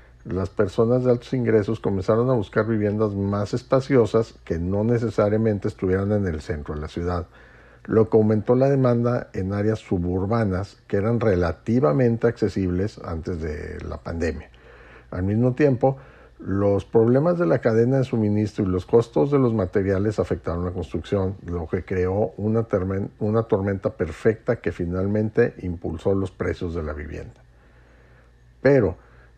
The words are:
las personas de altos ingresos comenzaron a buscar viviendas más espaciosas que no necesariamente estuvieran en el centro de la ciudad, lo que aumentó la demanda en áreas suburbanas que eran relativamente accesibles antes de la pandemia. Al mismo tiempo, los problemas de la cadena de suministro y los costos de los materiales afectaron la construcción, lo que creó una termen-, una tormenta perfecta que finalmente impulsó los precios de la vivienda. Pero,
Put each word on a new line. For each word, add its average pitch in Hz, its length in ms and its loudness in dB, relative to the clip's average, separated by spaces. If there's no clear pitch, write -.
las 95 260 -4
personas 117 540 0
de 127 60 2
altos 120 240 0
ingresos 113 460 0
comenzaron 110 500 0
a 131 40 4
buscar 110 340 -2
viviendas 107 480 0
más 101 400 -2
espaciosas 120 800 2
que 85 140 -4
no 95 240 -2
necesariamente 110 840 0
estuvieran 98 440 -2
en 101 160 0
el 78 140 -4
centro 76 340 -8
de 76 60 -8
la 78 60 -8
ciudad, 87 380 -4
lo 110 220 4
que 113 100 2
aumentó 107 360 2
la 131 160 4
demanda 120 640 0
en 95 180 -4
áreas 104 280 0
suburbanas 95 960 -2
que 101 100 -2
eran 113 220 0
relativamente 117 1080 2
accesibles 95 760 -2
antes 82 380 -6
de 80 400 -8
la 78 160 -10
pandemia. 82 540 -6
Al 85 140 -6
mismo 113 300 2
tiempo, 135 440 2
los 101 420 0
problemas 135 520 4
de 175 80 0
la 151 140 2
cadena 120 400 2
de 131 40 2
suministro 107 600 0
y - 20 -2
los 92 200 -2
costos 139 420 2
de 143 80 2
los 123 160 2
materiales 98 640 0
afectaron 87 480 -2
la 90 60 -4
construcción, 92 640 -4
lo 87 220 -6
que 90 180 -4
creó 92 520 -2
una 110 300 -2
termen-, 98 520 -2
una 110 240 0
tormenta 98 480 -2
perfecta 107 640 -2
que - 160 -6
finalmente 101 920 0
impulsó 87 540 -4
los 95 160 -2
precios 87 420 -6
de 85 80 -6
la 76 120 -6
vivienda. 73 460 -12
Pero, 123 380 4